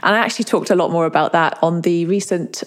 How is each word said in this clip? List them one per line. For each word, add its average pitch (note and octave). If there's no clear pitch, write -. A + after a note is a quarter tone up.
And G3
I A3+
actually A#3
talked -
a G3
lot F3
more E3
about D#3
that E3
on E3
the E3+
recent, F#3